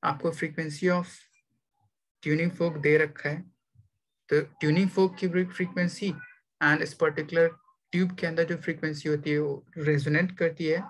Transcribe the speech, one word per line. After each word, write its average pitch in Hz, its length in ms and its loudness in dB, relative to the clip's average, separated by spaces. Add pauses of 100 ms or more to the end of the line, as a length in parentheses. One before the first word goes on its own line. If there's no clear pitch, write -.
आपको 156 280 -2
frequency 156 580 -4
of 180 160 2 (1200)
tuning 165 320 0
fork 165 220 -2
दे 147 180 6
रखा 151 300 0
है, 180 140 -6 (880)
तो 147 80 4
tuning 160 580 2
fork 185 200 2
की 185 260 0
frequency 180 680 -4 (500)
and 151 200 4
इस 156 120 -8
particular 160 540 2 (420)
tube 180 280 0
के - 80 -4
अंदर 165 180 0
जो 170 120 -4
frequency 156 520 -6
होती 151 220 -2
है, 147 80 2
वो 143 280 -4 (120)
resonate 156 600 2
करती 165 280 0
है। 165 240 0